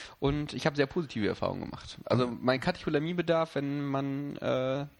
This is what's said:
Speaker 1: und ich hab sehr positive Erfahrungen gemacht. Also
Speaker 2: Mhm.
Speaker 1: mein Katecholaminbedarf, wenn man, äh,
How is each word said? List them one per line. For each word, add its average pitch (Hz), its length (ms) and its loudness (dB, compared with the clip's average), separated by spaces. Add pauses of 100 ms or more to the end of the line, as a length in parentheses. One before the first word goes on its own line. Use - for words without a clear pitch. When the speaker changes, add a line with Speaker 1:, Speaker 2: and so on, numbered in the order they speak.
(200)
Speaker 1:
und 147 340 2
ich 123 120 0
hab 147 100 0
sehr 143 100 6
positive 123 400 0
Erfahrungen 92 360 0
gemacht. - 440 -10
Also 123 200 4
Speaker 2:
Mhm. 120 160 -4
Speaker 1:
mein 127 180 4
Katecholaminbedarf, 165 920 0
wenn 143 300 -2
man, 139 520 -2
äh, 131 500 0 (140)